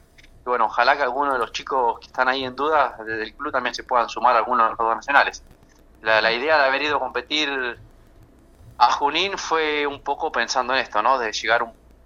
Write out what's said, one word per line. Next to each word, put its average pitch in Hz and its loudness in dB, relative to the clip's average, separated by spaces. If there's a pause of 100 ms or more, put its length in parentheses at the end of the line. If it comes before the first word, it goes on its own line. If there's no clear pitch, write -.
(440)
Y - -8
bueno, 120 2
ojalá 123 4
que 147 -2
algunos 139 0
de 127 0
los 113 -2
chicos 123 -2
que - -20
están 131 -2
ahí 131 -2
en 127 -8
duda 143 0
desde 110 -6
el 110 -10
club 147 -10
también 123 -4
se 117 -12
puedan 117 0
sumar 120 2
a 113 6
algunos 117 2
de 113 2
los 113 -10
dos 113 0
nacionales. 113 0 (600)
La, 110 4
la 110 2
idea 147 2
de 139 4
haber 135 0
ido 147 0
a 135 0
competir 131 -4 (1300)
a 123 6
Junín 170 0
fue 151 0
un 143 -8
poco 143 -4
pensando 123 -2
en 131 2
esto, 110 -2
¿no? 131 2
De 113 -4
llegar 113 0
un 117 -8 (340)